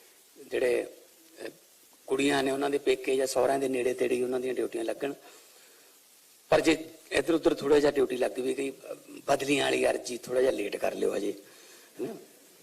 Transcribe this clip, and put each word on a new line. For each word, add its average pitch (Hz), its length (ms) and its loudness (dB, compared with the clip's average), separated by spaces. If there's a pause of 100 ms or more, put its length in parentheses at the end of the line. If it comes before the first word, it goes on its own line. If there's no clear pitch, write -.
(520)
ਜਿਹੜੇ, 120 360 0 (580)
ਅਹ, 113 40 -10 (580)
ਕੁੜੀਆਂ 139 360 2
ਨੇ, 135 80 0
ਉਹਨਾਂ 143 180 0
ਦੇ 143 80 0
ਪੇਕੇ 131 380 0
ਜਾਂ 131 120 2
ਸਹੁਰਿਆਂ 131 320 2
ਦੇ 139 80 -2
ਨੇੜੇ 127 260 0
ਤੇੜੇ 127 220 0
ਹੀ 123 80 0
ਉਹਨਾਂ 127 160 -2
ਦੀਆਂ 127 140 -4
ਡਿਊਟੀਆਂ 117 300 -4
ਲੱਗਣ। 113 300 -6 (1400)
ਪਰ 156 120 4
ਜੇ 151 240 2 (260)
ਇੱਧਰ 147 220 0
ਉੱਧਰ 160 200 4
ਥੋੜ੍ਹਾ 147 260 4
ਜਿਹਾ 143 120 4
ਡਿਊਟੀ 127 260 0
ਲੱਗ 120 220 -2
ਵੀ 131 140 -2
ਗਈ, 139 180 -6 (560)
ਬਦਲੀਆਂ 139 380 2
ਵਾਲੀ 131 200 2
ਅਰਜ਼ੀ 123 320 -2
ਥੋੜ੍ਹਾ 127 240 0
ਜਿਹਾ 131 100 4
ਲੇਟ 101 240 -2
ਕਰ - 180 -2
ਲਿਓ 98 220 0
ਹਜੇ, 101 160 -2
ਹੈ - 760 -12
ਨਾ, 220 80 -10 (480)